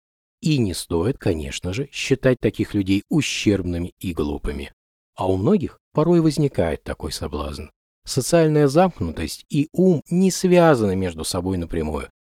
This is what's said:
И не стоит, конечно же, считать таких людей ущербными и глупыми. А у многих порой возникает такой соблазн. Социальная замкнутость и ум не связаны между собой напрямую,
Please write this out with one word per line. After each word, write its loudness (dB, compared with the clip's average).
И 2
не 0
стоит, -2
конечно -4
же, -6
считать 0
таких -2
людей 0
ущербными -2
и -6
глупыми. -6
А -2
у 0
многих 0
порой 4
возникает 0
такой -8
соблазн. -8
Социальная 2
замкнутость 0
и -2
ум 4
не 2
связаны 4
между -4
собой -4
напрямую, -4